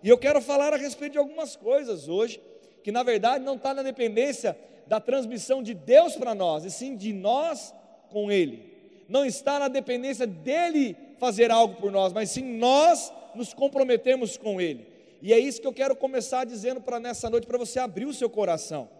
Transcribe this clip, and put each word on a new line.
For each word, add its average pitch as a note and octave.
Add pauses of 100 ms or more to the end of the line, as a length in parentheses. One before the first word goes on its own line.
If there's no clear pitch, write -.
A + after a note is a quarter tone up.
E G3+
eu A#3+
quero C#4
falar C#4+
a D4
respeito C#4+
de D4
algumas D4
coisas A3
hoje, G#3+ (440)
que G3+
na A#3+
verdade A#3+
não C4+
tá C4+
na C4+
dependência B3 (300)
da G#3+
transmissão B3
de A3
Deus C4
pra B3
nós, E3
e F#3+
sim B3+
de G#3
nós A#3+ (380)
com G#3
Ele. D3+ (380)
Não C4+
está C#4
na C#4+
dependência B3+
dEle C4+ (220)
fazer A#3
algo A3+
por G3
nós, F#3+
mas G#3+
sim C4
nós C4 (220)
nos A#3
comprometemos B3+
com G3+
Ele. D3 (380)
E G3+
é A#3
isso C4
que -
eu C4
quero C4+
começar C4
dizendo A#3+
pra A#3+
nessa A#3
noite, A#3
pra A#3+
você A#3+
abrir A3
o D4
seu A3+
coração. D#3+ (120)